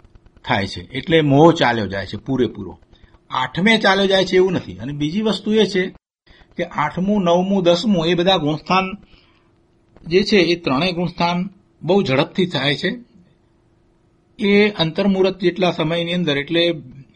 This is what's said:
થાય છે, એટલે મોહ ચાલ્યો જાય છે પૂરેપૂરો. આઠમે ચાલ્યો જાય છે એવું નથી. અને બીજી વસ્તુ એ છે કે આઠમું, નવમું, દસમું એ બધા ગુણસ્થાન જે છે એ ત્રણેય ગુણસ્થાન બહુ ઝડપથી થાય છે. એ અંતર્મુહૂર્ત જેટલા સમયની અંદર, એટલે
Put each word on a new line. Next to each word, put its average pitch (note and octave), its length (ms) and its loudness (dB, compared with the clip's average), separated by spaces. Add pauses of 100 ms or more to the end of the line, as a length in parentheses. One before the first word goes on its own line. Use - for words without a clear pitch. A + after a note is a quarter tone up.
(460)
થાય G2+ 220 -2
છે, - 140 -12
એટલે C3+ 400 0
મોહ D3+ 320 6
ચાલ્યો A#2+ 340 -2
જાય F#2+ 180 -8
છે G2+ 120 -12
પૂરેપૂરો. G#2 600 -4 (500)
આઠમે E3+ 480 0
ચાલ્યો G3 300 2
જાય F#3+ 180 2
છે F#3+ 100 -2
એવું F#3 180 2
નથી. A2+ 200 -6
અને A2+ 200 -10
બીજી D3 280 -4
વસ્તુ G#3+ 320 -2
એ G#3+ 120 4
છે F#3 300 -4 (600)
કે F3 60 -4
આઠમું, F#3 600 -2
નવમું, F#3 400 2
દસમું F3 420 2
એ F3 80 0
બધા F3+ 240 2
ગુણસ્થાન F3+ 540 -2 (1160)
જે F3+ 160 2
છે G#3+ 140 2
એ E3+ 180 2
ત્રણેય E3+ 360 -2
ગુણસ્થાન F3 580 -2 (320)
બહુ F#3 220 2
ઝડપથી D#3 420 0
થાય C#3+ 300 -2
છે. A3+ 240 -6 (1400)
એ G3+ 300 4
અંતર્મુહૂર્ત F#3+ 680 0
જેટલા F3 320 0
સમયની E3+ 420 -2
અંદર, D#3+ 240 -2
એટલે E3 340 0 (440)